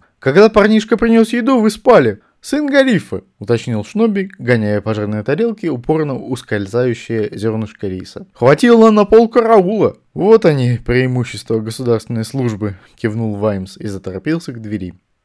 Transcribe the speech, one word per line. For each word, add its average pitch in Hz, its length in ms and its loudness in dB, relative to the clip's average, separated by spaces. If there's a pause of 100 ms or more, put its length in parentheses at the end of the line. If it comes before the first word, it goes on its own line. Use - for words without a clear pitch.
(200)
«Когда 180 300 4
парнишка 214 460 2
принёс 226 380 2
еду, 240 260 2
вы 214 120 2
спали». 156 480 4 (220)
«Сын 294 260 -4
Гарифа», 262 560 0 (160)
уточнил 113 440 -4
Шноби, 202 540 -2
гоняя 110 420 0
по 107 140 -4
жирной 107 300 -4
тарелке 180 460 -4
упорно 147 460 -4
ускользающее 113 1200 -4
зёрнышко 107 520 -6
риса. 95 460 -12
«Хватило 220 580 4
на 208 140 4
пол 220 220 6
караула». 220 720 2 (160)
Вот 214 320 4
они, 127 400 2
преимущества 123 720 -2
государственной 113 640 -4
службы, 107 520 -4 (200)
кивнул 110 400 -4
Ваймс 98 400 -4
и - 120 -12
заторопился 98 680 -8
к 117 80 -14
двери. 104 320 -8 (320)